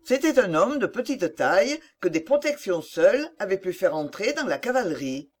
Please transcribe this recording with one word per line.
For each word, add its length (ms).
C'était 340
un 160
homme 240
de 80
petite 480
taille 460
que 80
des 120
protections 600
seules 480
avaient 200
pu 140
faire 220
entrer 400
dans 120
la 120
cavalerie. 720